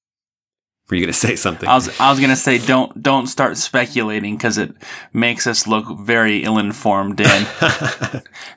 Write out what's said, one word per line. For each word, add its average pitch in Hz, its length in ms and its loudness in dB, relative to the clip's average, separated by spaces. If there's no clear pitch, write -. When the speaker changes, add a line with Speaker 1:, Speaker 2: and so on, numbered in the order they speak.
Speaker 1:
were 95 80 0
you 87 80 2
gonna 82 80 -2
say 113 240 0
something? 87 320 -4
Speaker 2:
I 127 60 6
was, - 260 0
I 135 100 6
was 135 80 2
gonna 135 180 4
say, 127 220 2
don't, 123 440 0
don't 135 240 2
start 131 320 0
speculating 107 800 -2
'cause 110 180 0
it 104 160 -2
makes 117 340 0
us 113 200 -2
look 107 340 -2
very 110 440 2
ill-informed, 101 760 0
Dan. 101 280 4
Speaker 1:
<laughs> 135 600 -2